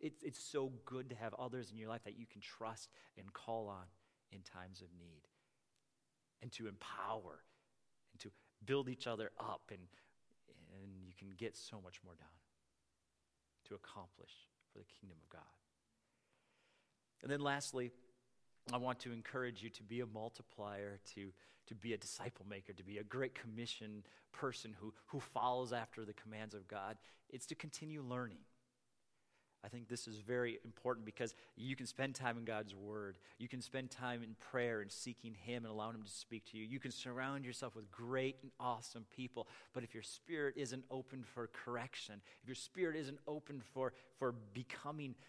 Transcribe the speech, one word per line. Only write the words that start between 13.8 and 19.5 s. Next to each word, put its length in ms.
for 80
the 40
kingdom 220
of 80
God. 120
And 100
then 80
lastly, 500
I 60
want 240
to 120
encourage 500